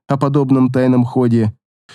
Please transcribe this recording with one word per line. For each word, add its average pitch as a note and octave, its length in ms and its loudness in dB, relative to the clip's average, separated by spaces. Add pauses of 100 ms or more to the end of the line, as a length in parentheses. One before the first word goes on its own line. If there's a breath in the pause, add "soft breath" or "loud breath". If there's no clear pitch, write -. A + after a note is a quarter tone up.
о C#3 80 -2
подобном C3+ 560 0
тайном B2+ 320 2
ходе. A#2 500 0 (400 loud breath)